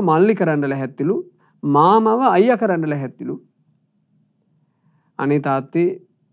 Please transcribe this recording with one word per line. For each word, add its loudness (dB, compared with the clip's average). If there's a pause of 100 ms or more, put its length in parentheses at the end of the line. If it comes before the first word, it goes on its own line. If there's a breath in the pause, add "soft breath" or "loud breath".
මල්ලි 2
කරන්න -2
ලැහැත්තිලු, -4 (480)
මාමව 4
අයියා 2
කරන්න -2
ලැහැත්තිලු. -8 (1800)
අනේ 0
තාත්තේ, -2 (460)